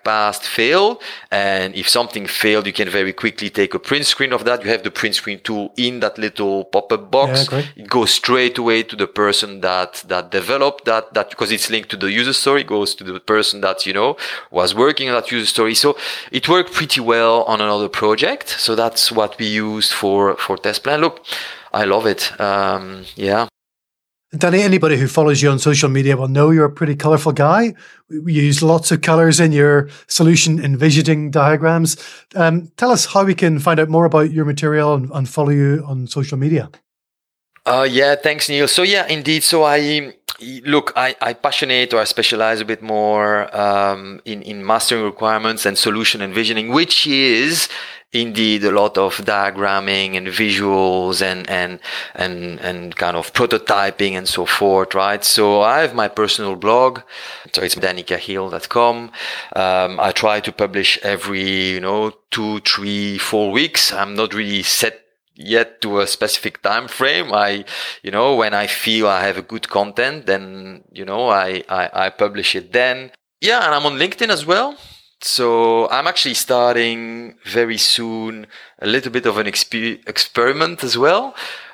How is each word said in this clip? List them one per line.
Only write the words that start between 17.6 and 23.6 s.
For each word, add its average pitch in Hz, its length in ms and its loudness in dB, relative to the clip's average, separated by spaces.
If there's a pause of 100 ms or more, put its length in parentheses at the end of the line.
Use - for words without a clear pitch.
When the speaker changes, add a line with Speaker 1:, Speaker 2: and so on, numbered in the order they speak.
Speaker 1:
another 104 280 0
project. 120 600 0 (100)
So 113 160 -2
that's 117 360 0
what 110 280 -2
we 110 80 -4
used 107 440 -2
for, 98 440 2
for - 200 -4
test - 280 -4
plan. 147 180 0
Look, 165 240 -2 (480)
I 104 100 0
love 104 220 2
it. - 340 -2
Um, 95 640 0 (120)
yeah. 104 320 0 (920)